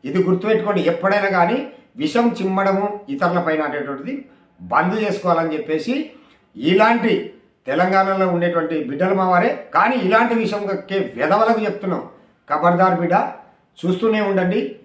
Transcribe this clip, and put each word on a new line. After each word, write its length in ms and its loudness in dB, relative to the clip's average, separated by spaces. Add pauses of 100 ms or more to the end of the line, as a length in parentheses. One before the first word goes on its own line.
ఇది 180 0
గుర్తుపెట్టుకోండి. 580 0
ఎప్పుడైనా 480 0
కానీ 380 0 (300)
విషం 440 0
చిమ్మడము 580 0 (100)
ఇతరుల 300 0
పైన 220 0
అనేటువంటిది 640 -6 (360)
బంద్ 380 0
చేసుకోవాలని 540 0
చెప్పేసి 580 -4 (460)
ఇలాంటి 760 2 (340)
తెలంగాణలో 600 2
ఉండేటువంటి 560 0
బిడ్డలు 320 -2
మా 140 0
వారే, 440 0
కానీ 220 2
ఇలాంటి 380 2
విషయం 320 -2
కక్కే 520 -4
వెధవలకు 480 2
చెప్తున్నాం. 380 -4 (460)
ఖబర్దార్ 500 2
బిడ్డ, 140 0 (720)
చూస్తూనే 360 0
ఉండండి 640 0